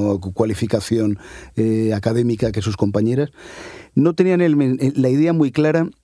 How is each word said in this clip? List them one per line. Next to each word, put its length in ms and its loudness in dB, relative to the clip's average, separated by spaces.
cu-, 160 -10
cualificación, 840 -2
eh, 360 0
académica 600 0
que 80 -4
sus 160 -4
compañeras. 540 0
No 200 2
tenían 240 2
el 160 2
men-, 240 2
eh, 160 0
la 140 2
idea 240 2
muy 180 2
clara. 380 2